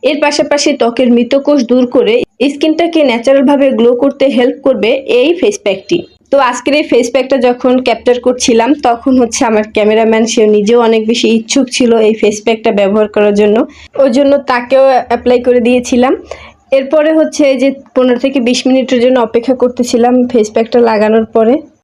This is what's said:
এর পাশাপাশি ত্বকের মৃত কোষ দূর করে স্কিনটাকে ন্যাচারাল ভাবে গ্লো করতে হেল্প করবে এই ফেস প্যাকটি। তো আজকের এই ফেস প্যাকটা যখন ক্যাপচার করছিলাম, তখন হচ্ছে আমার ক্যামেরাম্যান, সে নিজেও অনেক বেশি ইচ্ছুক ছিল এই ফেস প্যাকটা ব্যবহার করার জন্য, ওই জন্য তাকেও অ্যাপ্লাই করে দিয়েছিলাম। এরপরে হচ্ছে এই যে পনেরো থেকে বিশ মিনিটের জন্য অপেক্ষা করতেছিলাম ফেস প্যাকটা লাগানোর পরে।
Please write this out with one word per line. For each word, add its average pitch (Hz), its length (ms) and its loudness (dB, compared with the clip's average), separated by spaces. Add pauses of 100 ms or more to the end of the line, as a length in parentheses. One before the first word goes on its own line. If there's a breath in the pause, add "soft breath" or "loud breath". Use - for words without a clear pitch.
এর 294 200 -2
পাশাপাশি 294 480 0 (100)
ত্বকের 233 320 0
মৃত 240 220 0 (120)
কোষ 294 140 2 (120)
দূর 254 120 2 (120)
করে 220 200 2 (360)
স্কিনটাকে 320 520 -2
ন্যাচারাল 269 420 0
ভাবে 277 260 2
গ্লো 233 240 2
করতে 269 340 -2
হেল্প 262 320 0
করবে 226 280 -2 (300)
এই 269 100 2 (100)
ফেস 208 260 -2
প্যাকটি। 190 340 -4 (320)
তো 269 60 2 (120)
আজকের 254 240 -4
এই 302 160 0
ফেস 247 220 2
প্যাকটা 262 260 -2
যখন 247 360 0 (140)
ক্যাপচার 240 380 0
করছিলাম, 247 440 0 (140)
তখন 240 380 0
হচ্ছে 226 240 -2
আমার 220 280 0
ক্যামেরাম্যান, 220 520 2
সে 226 220 -2
নিজেও 214 400 2
অনেক 226 200 2
বেশি 233 200 -2 (100)
ইচ্ছুক 247 280 -2 (100)
ছিল 240 160 2 (160)
এই 220 60 2
ফেস 208 320 -2
প্যাকটা 220 260 -2
ব্যবহার 202 440 0
করার 208 260 2
জন্য, 214 160 2 (460 loud breath)
ওই 269 140 2
জন্য 285 160 2 (140)
তাকেও 262 380 0 (220)
অ্যাপ্লাই 247 340 0
করে 247 200 2
দিয়েছিলাম। 247 520 0 (580 loud breath)
এরপরে 302 380 0 (100)
হচ্ছে 302 220 -2 (100)
এই 269 120 0
যে 277 60 2 (260)
পনেরো 254 240 2
থেকে 277 280 -2
বিশ 247 180 0
মিনিটের 254 360 0
জন্য 254 180 2
অপেক্ষা 254 360 -2
করতেছিলাম 247 580 0 (180)
ফেস 214 200 0
প্যাকটা 226 280 0 (100)
লাগানোর 220 360 0 (100)
পরে। 226 180 2 (300)